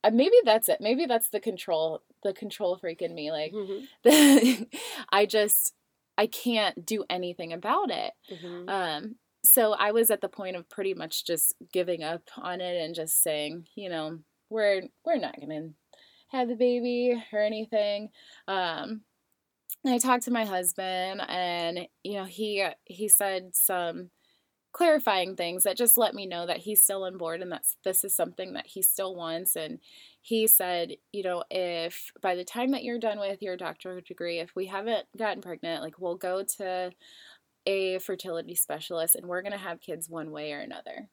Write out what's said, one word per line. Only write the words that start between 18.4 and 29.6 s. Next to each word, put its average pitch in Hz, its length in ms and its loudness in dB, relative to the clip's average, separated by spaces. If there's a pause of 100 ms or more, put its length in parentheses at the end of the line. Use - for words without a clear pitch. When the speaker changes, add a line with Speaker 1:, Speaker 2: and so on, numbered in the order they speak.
Speaker 1:
Um, 185 540 -2 (840)
and 262 100 4
I 240 40 4
talked 247 260 4
to 240 60 -4
my 233 160 2
husband, 185 840 -2
and, 175 600 -4 (140)
you 202 120 -6
know, 196 100 -6
he, 196 420 -2 (180)
he 190 240 -8
said 190 460 2
some 175 560 -2 (600)
clarifying 202 640 4
things 175 280 -2
that 190 120 2
just 240 220 6
let 220 160 4
me 202 120 -8
know 175 200 -6
that 175 120 -2
he's 202 240 2
still 196 220 0
on 185 140 -6
board 165 220 -4
and 180 120 -8
that's, - 320 -4
this 190 180 0
is 202 140 -4
something 185 380 -4
that - 120 -10
he 190 160 -10
still 190 320 0
wants. 170 420 -6
And 160 220 -8 (420)